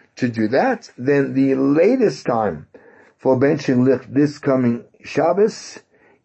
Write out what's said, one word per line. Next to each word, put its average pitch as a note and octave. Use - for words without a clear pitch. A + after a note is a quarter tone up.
to B2+
do A2
that, G3
then C3+
the C3+
latest D#3+
time G2+
for C3
benching C3+
licht B2
this D3
coming B2
Shabbos F3+